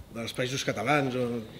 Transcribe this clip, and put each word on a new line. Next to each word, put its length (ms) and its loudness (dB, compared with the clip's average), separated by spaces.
dels 240 -6
Països 320 0
Catalans, 480 4
o, 80 2